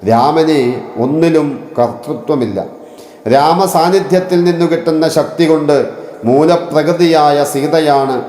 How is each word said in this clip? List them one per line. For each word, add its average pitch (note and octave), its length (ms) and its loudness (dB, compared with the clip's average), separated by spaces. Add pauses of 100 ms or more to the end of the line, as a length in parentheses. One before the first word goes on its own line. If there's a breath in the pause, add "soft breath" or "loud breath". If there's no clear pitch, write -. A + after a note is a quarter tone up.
രാമന് D3+ 520 2 (420)
ഒന്നിലും D#3 460 0 (280)
കർത്തൃത്വമില്ല. A#2+ 840 -4 (720 loud breath)
രാമസാന്നിധ്യത്തിൽ F3 1120 2
നിന്നു E3+ 240 0
കിട്ടുന്ന E3 340 -2 (120)
ശക്തി E3 340 0
കൊണ്ട് D3 260 2 (500 loud breath)
മൂലപ്രകൃതിയായ D#3 1080 2 (140)
സീതയാണ് C#3+ 640 0 (140)